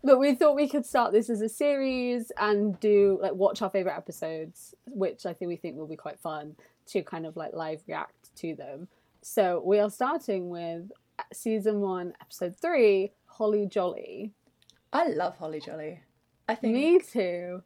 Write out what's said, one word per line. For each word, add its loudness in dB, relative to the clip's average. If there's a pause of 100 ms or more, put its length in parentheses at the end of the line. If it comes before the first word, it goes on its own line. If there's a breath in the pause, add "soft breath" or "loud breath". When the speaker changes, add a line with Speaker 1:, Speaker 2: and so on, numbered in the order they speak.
Speaker 1:
But 10
we 4
thought 6
we 2
could -2
start 2
this 4
as -2
a -2
series 0
and 2
do, 6
like, -2
watch 2
our -2
favourite -2
episodes, -10 (140)
which -4
I -6
think -8
we -6
think -10
will -10
be -10
quite -14
fun -10 (320 soft breath)
to -2
kind -8
of, -12
like, -10
live -8
react -10
to -8
them. -14 (360)
So 0
we 2
are 0
starting -4
with -10 (400)
season 0
one, -2
episode -8
three, 4 (140)
Holly 0
Jolly. -6 (600)
Speaker 2:
I 2
love -2
Holly -8
Jolly. -12 (480)
I 0
think 0
Speaker 1:
Me 6
too. -4